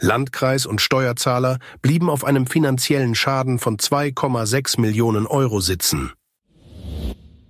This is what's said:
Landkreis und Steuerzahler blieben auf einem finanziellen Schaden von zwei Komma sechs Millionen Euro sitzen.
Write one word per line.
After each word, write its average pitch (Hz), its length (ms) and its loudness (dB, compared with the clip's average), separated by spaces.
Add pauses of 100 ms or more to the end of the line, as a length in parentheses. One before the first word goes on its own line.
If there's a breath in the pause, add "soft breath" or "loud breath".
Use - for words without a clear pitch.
Landkreis 131 680 0
und 104 140 -2
Steuerzahler 127 800 0 (220 loud breath)
blieben 165 280 2
auf 143 140 -2
einem 135 240 2
finanziellen 135 680 2
Schaden 131 460 0
von 110 180 -2
zwei 143 320 0
Komma 127 340 -2
sechs 127 320 -2
Millionen 110 520 2
Euro 127 320 0
sitzen. 85 520 -2 (1400)